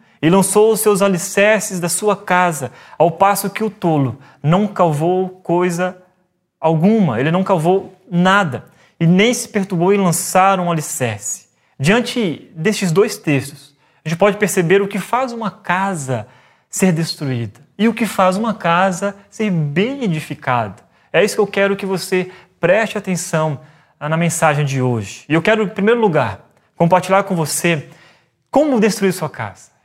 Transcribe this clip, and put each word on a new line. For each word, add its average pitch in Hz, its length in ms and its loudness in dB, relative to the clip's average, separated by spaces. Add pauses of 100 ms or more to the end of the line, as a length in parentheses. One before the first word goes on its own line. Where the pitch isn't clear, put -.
(200)
e 151 80 2
lançou 196 440 4
os 214 80 -2
seus 208 200 2
alicerces 196 800 0
da 170 80 -4
sua 208 280 -2
casa, 180 540 -2 (280)
ao 165 120 4
passo 196 380 0
que - 140 -8
o 220 80 -2
tolo 147 480 -2 (240)
não 180 240 2
cavou 180 600 0
coisa 180 680 -2 (640)
alguma, 165 600 2
ele 143 100 0
não 185 140 0
cavou 185 520 0 (140)
nada, 180 540 2 (340)
e 165 80 2
nem 190 260 4
se - 160 -6
perturbou 190 460 0
em - 20 0
lançar 190 640 2
um 175 140 -2
alicerce. 127 720 -6 (320)
Diante 208 800 -2
destes 185 340 -2
dois 196 260 2
textos, - 600 -4 (280)
a - 40 -10
gente 165 100 -4
pode 202 200 2
perceber 196 440 2
o 196 60 -4
que 196 100 -6
faz 240 340 -4
uma 226 200 -8
casa 165 720 -4 (420)
ser - 220 0
destruída 135 680 -4 (180)
e 208 80 2
o 226 80 0
que 226 100 -4
faz 185 320 0
uma 220 160 -2
casa 190 600 -2 (160)
ser 214 220 -4
bem 175 500 -2
edificada. 135 800 -4 (300)
É 170 120 2
isso 208 120 -2
que - 40 0
eu 208 60 2
quero 196 300 0
que 196 100 -8
você 185 420 -4 (300)
preste 208 400 2
atenção 160 640 -4 (400)
na 151 160 -4
mensagem 165 480 0
de 135 180 -2
hoje. 117 460 -4
E 147 60 0
eu 165 80 2
quero, 220 200 2
em 202 60 -2
primeiro 220 320 0
lugar, 147 500 -2 (260)
compartilhar 185 460 2
com 196 140 -4
você 160 520 -2 (600)
como 277 300 2
destruir 196 320 2
sua 160 180 -6
casa. - 400 -14 (140)